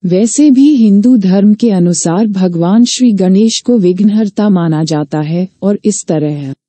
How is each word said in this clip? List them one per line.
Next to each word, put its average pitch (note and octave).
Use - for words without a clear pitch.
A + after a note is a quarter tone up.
वैसे A3
भी C4+
हिंदू A3+
धर्म G3+
के A3+
अनुसार F3
भगवान F#3
श्री B3
गणेश F#3+
को A#3+
विघ्नहर्ता G3+
माना E3+
जाता D3+
है E3+
और G3+
इस G#3
तरह D3